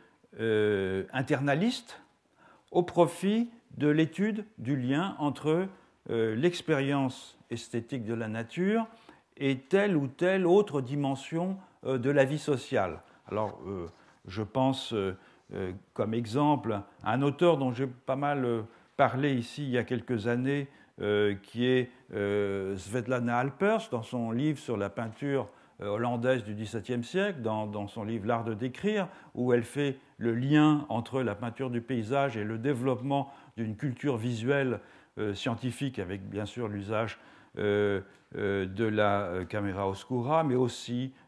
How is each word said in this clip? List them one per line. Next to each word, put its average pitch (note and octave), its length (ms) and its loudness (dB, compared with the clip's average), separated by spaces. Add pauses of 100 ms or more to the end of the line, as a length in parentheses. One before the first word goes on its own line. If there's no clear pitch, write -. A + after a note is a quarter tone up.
(380)
euh, G#2 720 2
internaliste C#3+ 880 0 (720)
au F3 140 2
profit G3 680 2 (260)
de D3 120 0
l'étude F#3+ 580 2 (140)
du B2+ 180 -2
lien C#3+ 400 0
entre, D#3 500 0 (440)
euh, A2+ 240 2
l'expérience C#3 1040 0 (100)
esthétique A#2 560 -6
de A2+ 80 -4
la A2+ 140 -4
nature F3 580 0 (500)
et C3+ 220 0
telle F#3+ 400 2
ou C#3 100 2
telle F3+ 380 2
autre F3 340 6
dimension, C#3+ 800 -2 (280)
euh, C3 120 0
de B2+ 140 2
la C#3+ 120 8
vie C#3+ 160 0
sociale. A#2 600 -2 (260)
Alors, G#2 400 -4
euh, F#2 200 -6 (380)
je F#2+ 180 -6
pense, C3 480 0
euh, G2 240 0 (380)
euh, F#2+ 180 -4 (220)
comme A2 200 -2
exemple, A#2 680 0 (220)
à A2 100 0
un B2+ 80 2
auteur D3+ 360 4
dont C3 140 0
j'ai C3 160 -2
pas B2+ 300 -4
mal, C#3+ 260 0
euh, A#2 200 0 (340)
parlé C3+ 360 4
ici B2 300 -4
il C#3 60 -4
y B2 80 0
a A#2 80 2
quelques A#2 420 -2
années, C3+ 400 0 (320)
euh, G#2 360 2
qui A2+ 300 -4
est, B2+ 240 4 (240)
euh, G2+ 640 0
Svetlana A#2+ 640 -2
Alpers, G3 520 0
dans A#2 120 -4
son A#2 300 -4
livre C#3+ 280 0
sur B2 160 -4
la G2+ 140 0
peinture, A#2+ 580 -4 (320)
euh, G2+ 80 -6
hollandaise A#2+ 560 0
du G#2 120 -8
dix-septième A2+ 500 -4
siècle, F#3 360 -2
dans, A2 260 -2
dans G#2 200 -6
son A2 160 -10
livre G#2+ 240 -4
L'art A#2 160 2
de A2+ 100 -4
décrire, F3 540 -2 (260)
où B2 200 2
elle A#2+ 100 6
fait C#3 340 -2 (200)
le A2+ 180 0
lien D3 540 6
entre A#2 320 -2
la G#2+ 140 0
peinture A#2 340 -6
du A#2+ 100 -2
paysage B2+ 560 0
et G#2 80 -2
le A2 140 -4
développement C3 760 0 (240)
d'une A2 220 -4
culture C3+ 400 -2
visuelle, A#2+ 640 0 (380)
euh, G#2 140 -2
scientifique, B2 640 -4
avec F#2+ 280 -6
bien G#2 180 -6
sûr A#2 220 -6
l'usage, G#2 500 -4 (400)
euh, G2+ 440 2 (340)
euh, G2 300 -2
de F#2+ 180 -4
la, G#2 380 2
euh, F#2 240 -4
camera G2+ 420 -2
oscura, B2+ 560 0
mais C3 120 0
aussi, B2 580 -2 (140)